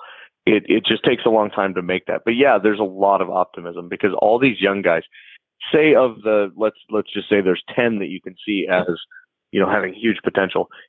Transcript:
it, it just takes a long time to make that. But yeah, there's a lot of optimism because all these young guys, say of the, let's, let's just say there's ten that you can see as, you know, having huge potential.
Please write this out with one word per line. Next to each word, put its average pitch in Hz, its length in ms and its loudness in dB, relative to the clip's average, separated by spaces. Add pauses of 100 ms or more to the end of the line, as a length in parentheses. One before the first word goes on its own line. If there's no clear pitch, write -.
(460)
it, 107 220 2
it 107 180 0
just 110 180 -2
takes 127 220 0
a 120 40 4
long 110 200 2
time 98 260 -2
to 92 60 -4
make 92 260 -4
that. 80 180 -4
But 117 100 0
yeah, 127 260 4
there's 104 180 0
a 110 40 0
lot 98 380 2
of 87 80 -2
optimism 87 600 -6
because 95 300 -2
all 110 200 2
these 127 200 0
young 98 220 0
guys, 85 220 0 (680)
say 156 220 4
of 120 300 2
the, 104 340 0
let's, 107 200 -2 (120)
let's 107 240 -4
just 98 160 -10
say 101 120 4
there's 107 220 0 (120)
ten 117 240 0
that 90 100 -6
you 92 100 -10
can 92 160 -16 (100)
see 98 240 -2
as, 90 280 0 (540)
you - 80 -2
know, 92 100 2
having 95 240 -2
huge 107 300 -2
potential. 92 460 -2 (200)